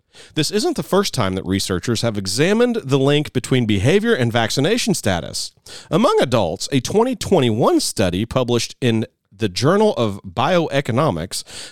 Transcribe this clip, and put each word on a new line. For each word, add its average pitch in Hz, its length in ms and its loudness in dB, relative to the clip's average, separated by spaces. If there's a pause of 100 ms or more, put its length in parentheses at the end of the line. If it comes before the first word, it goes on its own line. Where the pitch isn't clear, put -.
(340)
This 156 160 0
isn't 240 260 -2
the 165 60 -4
first 196 320 0
time 95 220 -2
that - 100 -6
researchers 95 560 -2
have 110 160 -2
examined 180 640 0
the 139 160 0
link 143 340 2
between 127 340 0
behavior 120 460 2
and 120 200 0
vaccination 135 600 0
status. - 580 -4 (360)
Among 294 320 2
adults, 110 520 0
a 139 80 2
twenty 226 340 0
twenty-one 160 640 2
study 95 480 0
published 120 540 -2
in 113 260 0 (260)
the 104 160 -4
Journal 170 460 2
of 104 300 -2
Bioeconomics 143 1200 -2 (280)